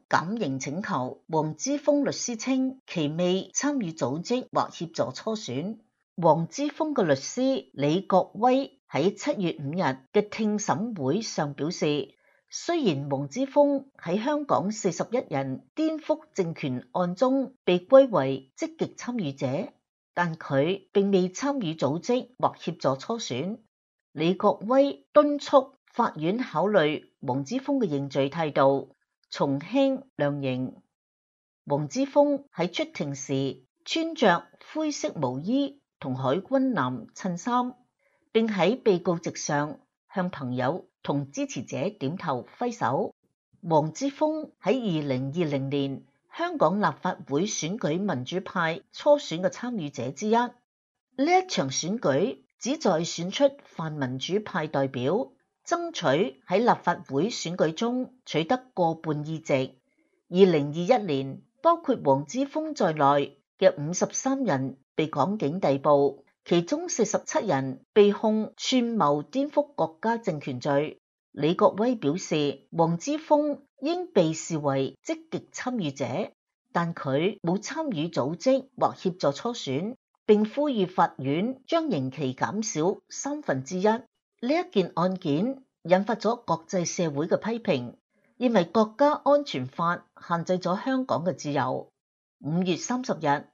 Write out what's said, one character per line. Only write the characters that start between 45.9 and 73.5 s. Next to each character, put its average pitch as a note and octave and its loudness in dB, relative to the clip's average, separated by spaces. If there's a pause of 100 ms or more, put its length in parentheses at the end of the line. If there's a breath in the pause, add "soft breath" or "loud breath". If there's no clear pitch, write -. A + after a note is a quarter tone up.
香 E4+ -4
港 F#3 2
立 G#3 0 (160)
法 - -4 (120)
會 D3 0
選 F#3+ -4
舉 E3 -2
民 D#3+ -2
主 F3 -6
派 E3 -4 (100)
初 - 2
選 C#4+ 2
嘅 F#3 0
參 A#3+ -6
與 D3+ -4
者 C#3 -6
之 G#3+ -6
一。 G#3+ 2
呢 B3 2 (640)
一 F4+ 4
場 D3 -2
選 F3 -4
舉 E3+ 2 (200)
旨 C4+ -4
在 B3 0 (100)
選 E3+ -6
出 C#4+ 4 (140)
泛 D#3+ -8
民 C3 -4
主 F#3 -2
派 F3 -4
代 C#3 0
表， C#3+ -2 (340)
爭 E4+ -4
取 E3+ 0
喺 F3+ 0
立 G#3+ 2
法 F3 0 (120)
會 C#3+ 0
選 F3 -8
舉 E3 2
中 A#3+ -4 (120)
取 D#3 -2
得 - 0 (120)
過 E3 0
半 D3+ -4
議 D#3 -8
席。 C3+ -2 (480)
二 F#3 8
零 D3 2
二 D3 -6
一 F#3+ 2
年， C3+ -4 (200)
包 E4 4
括 C#4 0
黃 C#3 4
之 A#3 -6
鋒 D4+ -4
在 F#3+ 0
內 C#3+ 2 (200)
嘅 F#3 6
五 D3+ -4
十 G3 -2
三 C4+ -2
人 C3+ 0 (180)
被 D#3 0
港 D#3 0
警 D#3+ -2
逮 C#3+ 2
捕。 C#3+ 4 (220 soft breath)
其 F3 4
中 D4+ -4
四 A3 0
十 F#3 -2
七 - -2
人 C3+ -2
被 G#3 8
控 G#3+ 0
串 - 0 (140)
謀 D3 2
顛 C#4 -2
覆 D4 0
國 D#3+ -2
家 A3+ 0
政 F3 -4
權 B2+ -8
罪。 D3 0 (320)
李 D#3 0
國 G#3 6
威 A#3 0
表 D3+ 0
示， D3 -2
黃 E3 2
之 C#4 -6
鋒 D4+ 0 (180)